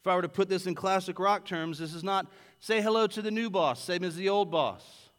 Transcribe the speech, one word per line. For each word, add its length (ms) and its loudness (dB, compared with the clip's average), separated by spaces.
If 60 -4
I 80 4
were 80 2
to 60 -2
put 200 0
this 180 -2
in 80 -2
classic 440 -2
rock 260 2
terms, 340 -6
this 140 -8
is 120 -10
not 260 -2
say 200 0
hello 280 4
to 120 -4
the 100 -2
new 200 -2
boss, 320 2
same 220 -2
as 120 -4
the 120 -2
old 220 2
boss. 680 -4